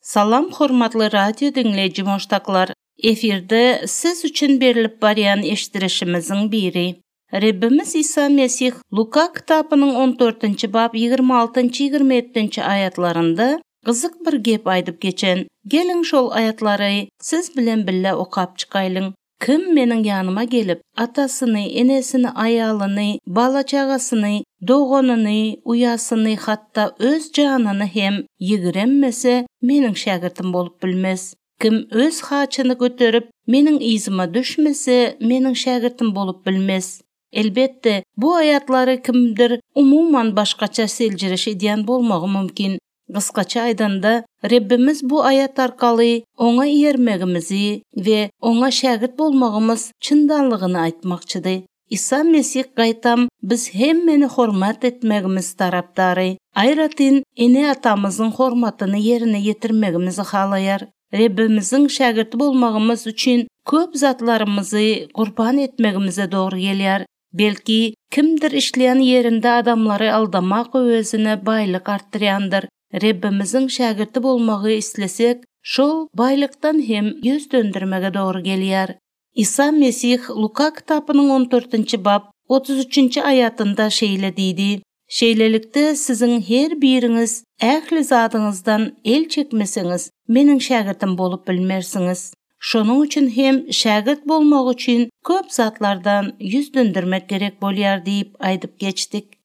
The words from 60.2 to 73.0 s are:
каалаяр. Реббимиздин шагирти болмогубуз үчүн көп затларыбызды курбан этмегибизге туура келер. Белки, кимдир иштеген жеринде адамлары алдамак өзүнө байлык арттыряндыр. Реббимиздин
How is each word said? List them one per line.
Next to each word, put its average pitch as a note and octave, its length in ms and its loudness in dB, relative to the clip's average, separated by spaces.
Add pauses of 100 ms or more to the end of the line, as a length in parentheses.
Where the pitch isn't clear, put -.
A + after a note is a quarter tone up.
каалаяр. G3 640 -2 (240)
Реббимиздин A3 800 2
шагирти A3+ 480 0
болмогубуз A#3 680 0
үчүн A#3+ 400 0 (220)
көп D#4+ 320 0
затларыбызды A3 1120 0
курбан A3+ 460 -2
этмегибизге G3+ 720 -2
туура F#3+ 280 -2
келер. G3 500 -2 (260)
Белки, A3 640 0 (160)
кимдир D4+ 460 0
иштеген C4 480 2
жеринде A#3+ 560 2
адамлары A3 480 0
алдамак G#3+ 640 0
өзүнө A3 720 0
байлык G3 460 -2
арттыряндыр. G3+ 800 -2 (260)
Реббимиздин G3+ 720 0